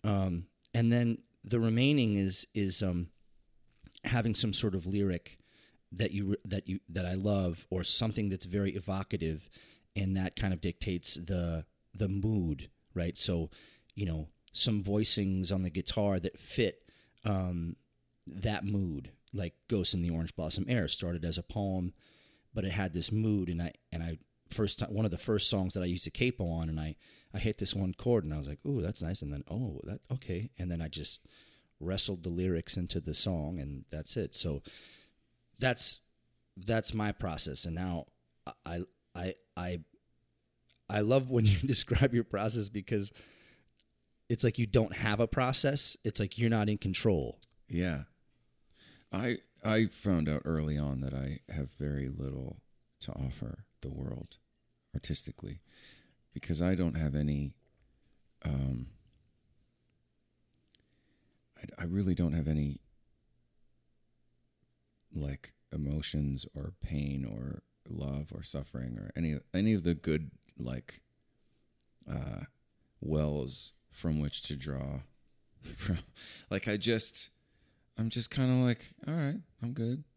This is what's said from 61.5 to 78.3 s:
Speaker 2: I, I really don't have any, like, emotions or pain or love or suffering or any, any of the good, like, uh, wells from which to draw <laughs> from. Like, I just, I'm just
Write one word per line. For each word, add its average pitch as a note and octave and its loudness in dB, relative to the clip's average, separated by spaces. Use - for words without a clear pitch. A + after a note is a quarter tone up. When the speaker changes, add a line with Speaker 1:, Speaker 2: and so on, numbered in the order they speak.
Speaker 2:
I, - -12
I - -6
really F#2 2
don't E2+ 4
have D#2 2
any, D2 0
like, C#2 -6
emotions D2 -2
or C#2+ -6
pain C#2 -2
or A#1 -8
love C#2 -6
or - -10
suffering B1 -8
or G1+ -12
any, D#2 0
any G#2+ 4
of F2 0
the E2+ 4
good, D#2 -2
like, - -8
uh, - -6
wells D2 -2
from D2+ 0
which D2 -4
to C#2+ -6
draw C2+ -6
<laughs> - -16
from. F2 -2
Like, F#2+ -2
I G#2 0
just, A2 0
I'm A2+ -2
just A#2 -4